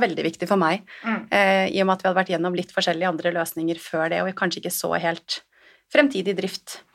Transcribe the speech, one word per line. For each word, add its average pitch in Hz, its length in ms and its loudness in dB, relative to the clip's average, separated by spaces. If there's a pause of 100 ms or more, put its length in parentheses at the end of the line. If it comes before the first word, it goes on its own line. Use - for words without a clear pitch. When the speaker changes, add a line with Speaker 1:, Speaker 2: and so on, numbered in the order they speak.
Speaker 1:
veldig 160 220 0
viktig 170 220 -2
for 202 100 4
meg, 175 240 2 (240)
Speaker 2:
Mm. 220 260 -4
Speaker 1:
eh, 196 400 4
i - 100 0
og 190 60 4
med 190 80 4
at - 80 -6
vi 190 60 4
hadde 185 100 4
vært 185 160 0
gjennom 180 200 0
litt 180 180 -6
forskjellige 175 340 0
andre 175 240 0
løsninger 165 480 -2
før 160 300 -2
det, 170 120 0
og 185 60 0
vi 190 60 -4
kanskje - 280 -2
ikke 180 140 -6
så 170 240 -2
helt 165 420 -4 (500)
fremtidig 202 440 2
drift - 460 -8 (140)